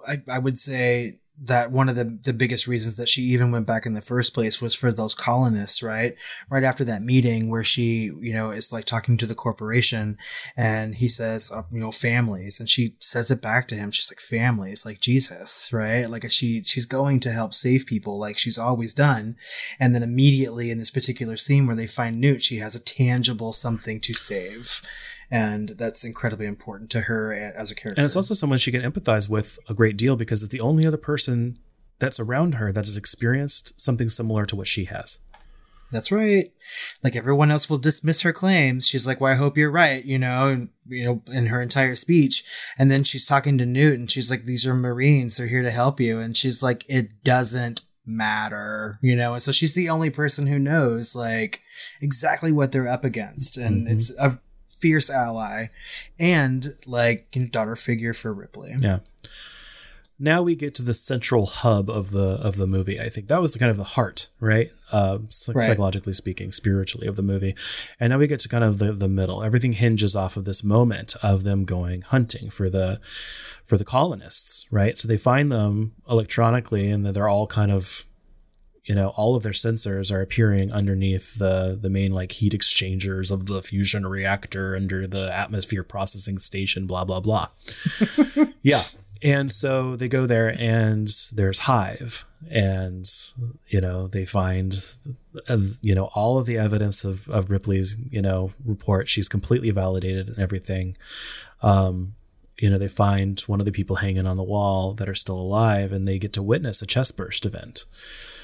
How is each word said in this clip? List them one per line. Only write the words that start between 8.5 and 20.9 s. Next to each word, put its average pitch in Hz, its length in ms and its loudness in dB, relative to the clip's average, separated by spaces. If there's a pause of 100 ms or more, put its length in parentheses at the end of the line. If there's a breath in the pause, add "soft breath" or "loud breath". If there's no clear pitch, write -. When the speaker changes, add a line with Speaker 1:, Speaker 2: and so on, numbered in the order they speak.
Speaker 1:
like, 110 120 -6
talking 117 320 0
to 117 100 -2
the 110 80 -6
corporation 110 840 -2 (380 loud breath)
and 110 400 -2
he 120 120 -2
says, 113 440 -2
uh, 110 100 -10 (100)
you 117 80 -6
know, 110 120 -6
"Families." 113 680 -2
And 113 80 -10
she - 320 0
says 117 300 0
it 120 100 2
back 117 280 -2
to 113 80 -8
him. 104 160 -8
She's - 180 0
like, - 100 -18
"Families, 113 640 -2
like 107 160 -10
Jesus," - 720 0
right? 113 380 -2
Like, 113 220 -10
she, 113 320 0
she's 117 240 -2
going 135 320 2
to 123 120 0
help 110 220 -4
save 131 320 2
people 104 320 -6
like 104 220 -6
she's 117 180 -2
always 117 380 -2
done. 120 400 2 (440 loud breath)
And 123 140 4
then 120 80 0
immediately 120 680 2
in 113 80 -6
this 113 100 0
particular 120 480 -4